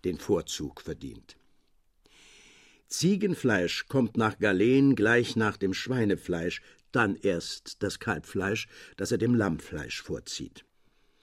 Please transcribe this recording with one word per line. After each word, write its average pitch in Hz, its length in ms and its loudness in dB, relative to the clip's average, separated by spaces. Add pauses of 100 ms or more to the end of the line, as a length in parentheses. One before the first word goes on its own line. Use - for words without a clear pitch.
den 87 140 -2
Vorzug - 640 -4
verdient. - 560 -12 (1500)
Ziegenfleisch 147 960 0
kommt 127 300 0
nach 110 220 0
Galen 120 560 4
gleich 117 420 2
nach 110 200 2
dem 95 180 -2
Schweinefleisch, 90 880 -2 (280)
dann 107 260 0
erst - 680 -4
das 98 160 -4
Kalbfleisch, 98 680 -4 (300)
das 101 160 -4
er 113 60 0
dem 117 160 2
Lammfleisch 80 680 -2
vorzieht. - 640 -10 (580)